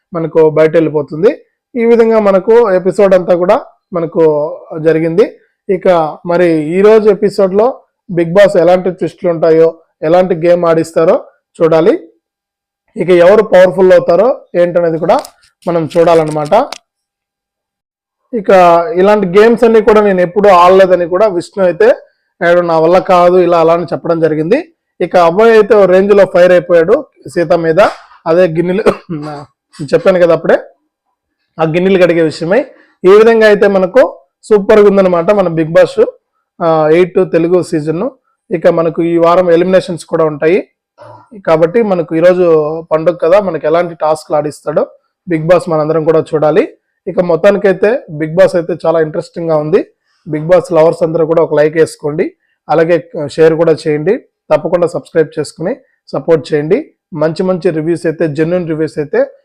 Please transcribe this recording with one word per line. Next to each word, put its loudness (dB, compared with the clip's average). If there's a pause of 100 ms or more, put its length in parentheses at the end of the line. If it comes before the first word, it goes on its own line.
(140)
మనకు 0
బయట 0
వెళ్ళిపోతుంది. -2 (340)
ఈ -2
విధంగా 2
మనకు 0
ఎపిసోడ్ 0
అంతా 0
కూడా 0 (280)
మనకు -2 (260)
జరిగింది. -2 (300)
ఇక -2
మరి 0 (260)
ఈ 0
రోజు 4
ఎపిసోడ్ -2
లో -2 (320)
Bigg -4
Boss 4
ఎలాంటి 2
ట్విస్టులు -6
ఉంటాయో, 2 (220)
ఎలాంటి 0
గేమ్ 0
ఆడిస్తారో 0 (360)
చూడాలి. 0 (880)
ఇక -4
ఎవరు 4
పవర్ఫుల్ 2
అవుతారో 2 (140)
ఏంటనేది -2
కూడా 0 (480)
మనం -4
చూడాలన్నమాట. 0 (1700)
ఇక -4 (440)
ఇలాంటి 0
గేమ్స్ 2
అన్ని 4
కూడా 2
నేను 0
ఎప్పుడూ 0
ఆడలేదని 4
కూడా 0
విష్ణు -6
అయితే, 2 (540)
"ఏడు 2
నా -2
వల్ల 2
కాదు 2
ఇలా 2
అలా" 2
అని -2
చెప్పడం -6
జరిగింది. -2 (280)
ఇక -4
అబ్బాయి 2
అయితే 4
ఓ 4
రేంజ్ 2
లో 4
ఫైర్ 2
అయిపోయాడు 2 (220)
సీత -4
మీద, 0 (480)
అదే 2
గిన్నెలు -4 (280)
<coughs> -14 (380)
చెప్పాను 0
కదా 2
అప్పుడే, 0 (1040)
ఆ -4
గిన్నెలు 0
కడిగే 0
విషయమై. -2 (460)
ఈ 4
విధంగా 4
అయితే 2
మనకు 0 (240)
సూపర్ 2
గా 6
ఉందన్నమాట 2
మన 0
Bigg -4
Boss, 2 (580)
ఆ, 0
ఎయిట్ 0
తెలుగు 0
సీజన్. -6 (420)
ఇక -2
మనకు 0
ఈ -2
వారం 2
ఎలిమినేషన్స్ 0
కూడా -2
ఉంటాయి -2 (800)
కాబట్టి 0
మనకు -4
ఈరోజు 2 (460)
పండుగ 0
కదా, 2
మనకు -4
ఎలాంటి -2
టాస్క్లు -4
ఆడిస్తాడో -4 (420)
Bigg -4
Boss 2
మనందరం -2
కూడా 0
చూడాలి. -2 (340)
ఇక -6
మొత్తానికైతే 0
Bigg -8
Boss 2
అయితే -4 (100)
చాలా 0
ఇంట్రెస్టింగ్ -8
గా 0
ఉంది. -2 (440)
Bigg -6
Boss 2 (100)
లవర్స్ 2
అందరూ -2
కూడా 0
ఒక -4
లైక్ 0
వేసుకోండి, -4 (360)
అలాగే -2 (180)
షేర్ 2
కూడా 0
చేయండి, -4 (360)
తప్పకుండా -2
సబ్స్క్రైబ్ -6
చేసుకుని -8 (320)
సపోర్ట్ -4
చేయండి. -2 (220)
మంచి -4
మంచి -2
రివ్యూస్ -4
అయితే, -4
జెన్యూన్ -4
రివ్యూస్ -6
అయితే -4 (140)